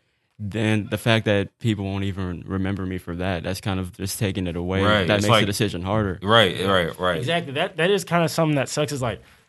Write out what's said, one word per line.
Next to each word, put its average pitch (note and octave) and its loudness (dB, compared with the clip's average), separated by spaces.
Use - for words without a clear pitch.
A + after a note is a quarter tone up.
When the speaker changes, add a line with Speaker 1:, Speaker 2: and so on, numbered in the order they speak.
Speaker 1:
then G#2+ 0
the G#2 -2
fact A2+ 2
that G2+ 0
people G#2 -2
won't G2 -4
even F#2 -6
remember F#2+ -4
me F#2 -6
for F2 -8
that, F2+ -2
that's F#2 -6
kind F#2+ -4
of F2+ -8
just G2 -6
taking F#2+ -2
it F2 -6
away. F2+ -2
Speaker 2:
Right. G2+ 4
Speaker 1:
That G#2 4
Speaker 2:
It's G#2 2
Speaker 1:
makes G#2+ 2
Speaker 2:
like G#2+ 6
Speaker 1:
the G#2+ 2
decision G2 -2
harder. G2 0
Speaker 2:
Right, F#2+ 6
right, F2+ 2
right. F2+ 2
Speaker 3:
Exactly. C#3 -4
That, F3 -2
that E3+ 2
is G3+ 0
kinda E3 2
something D#3 2
that B2+ 0
sucks, D3 -2
is, C3 -4
like, A2 -4